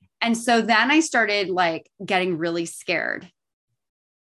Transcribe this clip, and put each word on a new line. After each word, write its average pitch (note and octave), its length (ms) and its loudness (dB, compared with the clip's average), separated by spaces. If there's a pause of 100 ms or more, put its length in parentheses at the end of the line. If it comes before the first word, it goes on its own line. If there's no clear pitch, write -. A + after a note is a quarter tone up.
(220)
And A3+ 140 2
so A#3 260 2
then A3+ 280 4
I D4+ 120 4
started, G#3 480 0
like, E3+ 400 -2 (140)
getting F#3 340 0
really E3+ 280 -4
scared. E3 640 -6 (960)